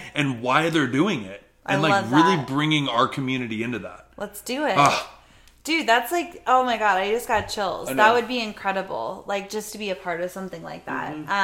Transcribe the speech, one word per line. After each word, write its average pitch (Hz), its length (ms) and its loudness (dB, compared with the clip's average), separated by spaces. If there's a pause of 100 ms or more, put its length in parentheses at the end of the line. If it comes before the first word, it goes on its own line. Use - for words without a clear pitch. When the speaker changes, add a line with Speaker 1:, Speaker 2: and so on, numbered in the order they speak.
(160)
Speaker 1:
and 135 260 0
why 143 280 2
they're 156 180 2
doing 139 360 0
it, 95 200 -14 (220)
Speaker 2:
I - 80 0
Speaker 1:
and, 143 80 2
like, 156 100 4
Speaker 2:
love 131 220 2
Speaker 1:
really 165 240 6
Speaker 2:
that. 123 100 -4
Speaker 1:
bringing 147 400 2
our 123 220 2
community 127 540 -4
into 117 160 -4
that. 90 360 -12
Speaker 2:
Let's - 240 -10
do 277 260 -4
it. 208 120 0
Speaker 1:
Ah. - 340 4 (540)
Speaker 2:
Dude, 302 220 0
that's 233 240 4
like, 349 360 -4
oh 254 160 4
my 240 140 0
God, 202 220 2
I 196 120 0
just 233 160 -2
got 208 220 0
chills. 185 400 -4
Speaker 1:
I 135 60 -4
Speaker 2:
That 214 120 8
Speaker 1:
know. 233 60 6
Speaker 2:
would 233 160 0
be 247 100 -2
incredible, 190 880 -6
like, 196 220 -4
just 214 240 -8
to 208 40 -12
be 208 120 -6
a 180 60 -4
part 170 260 -6
of 180 100 -4
something 185 320 -12
like 156 220 -14
that. 151 280 -6
Speaker 1:
Mm-hmm. 156 160 -10 (140)